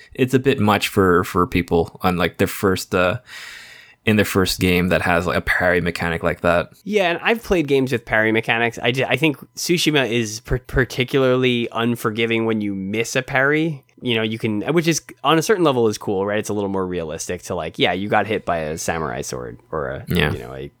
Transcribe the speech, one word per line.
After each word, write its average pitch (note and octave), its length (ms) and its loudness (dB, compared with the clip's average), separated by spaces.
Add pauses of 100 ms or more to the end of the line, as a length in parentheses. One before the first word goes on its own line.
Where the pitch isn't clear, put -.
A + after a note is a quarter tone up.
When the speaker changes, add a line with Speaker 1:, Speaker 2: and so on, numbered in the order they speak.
(140)
Speaker 1:
it's C3 200 0
a C3 60 6
bit C3 200 2
much G#2 280 2
for, F#2 380 4
for F2+ 200 0
people F2 560 0
on, F2+ 140 0
like, E2+ 220 0
their G2 100 2
first, - 480 -2
uh, F2+ 240 0 (880)
in G#2+ 100 4
their G2+ 100 4
first - 340 0
game F2+ 300 2
that E2 120 2
has, F2 260 2
like, D2+ 100 0
a F#2 40 -2
parry F2+ 400 2
mechanic E2+ 420 -4
like E2 180 -2
that. F2 280 2 (140)
Speaker 2:
Yeah, G3 280 0
and - 100 -4
I've A3+ 220 0
played E3+ 240 0
games C3+ 240 2
with A#2 140 -2
parry A2 260 2
mechanics. A2+ 500 0
I B2 100 0
ju-, B2+ 160 0
I B2 80 0
think D3 220 0 (180)
Tsushima D3 540 0
is A2 300 -2
par-, B2+ 200 -4
particularly B2+ 1120 0
unforgiving A2+ 720 0
when A2 160 0
you G2+ 120 -2
miss G2 420 -4
a C3 60 0
parry. C#3+ 600 0 (180)
You A#2+ 140 0
know, A2 80 0
you A2 160 -2
can, G#2 220 -2 (120)
which E3 140 2
is, D#3+ 140 0 (220)
on D3 140 4
a D3+ 60 2
certain F#3+ 200 2
level, B2+ 240 4
is G#2 120 0
cool, G2 260 -2
right? G#2 140 0
It's G#2 100 -6
a G#2+ 40 -2
little G2+ 160 -2
more F#2+ 180 -2
realistic F2 560 -6
to, F#2+ 120 -6
like, E2 220 -6
yeah, A2 160 2
you G2 160 -4
got G#2+ 160 2
hit G#2 200 -2
by F2 120 -2
a D#2+ 200 -4
samurai D2+ 440 -4
sword B1+ 380 -10 (120)
or D2 180 -4
a, - 180 -10
Speaker 1:
Yeah. D#2 240 2
Speaker 2:
you C#2+ 80 -4
know, B1 140 -12
a, C2+ 280 -12